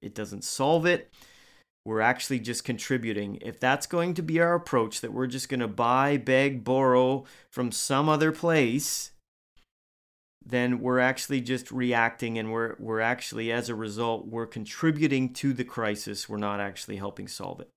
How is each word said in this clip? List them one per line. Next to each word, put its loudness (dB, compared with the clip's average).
It -12
doesn't -10
solve 2
it. 2
We're 0
actually 2
just -6
contributing. -2
If -10
that's 2
going 0
to -4
be 0
our 4
approach, 0
that -8
we're -2
just -6
gonna -2
buy, 2
beg, 2
borrow 4
from -2
some 2
other 4
place, 0
then 2
we're 2
actually 0
just -4
reacting, 0
and -4
we're, -2
we're -4
actually, -2
as -2
a -4
result, -4
we're -6
contributing 0
to -2
the -2
crisis. -4
We're -6
not -2
actually -8
helping -8
solve -10
it. -16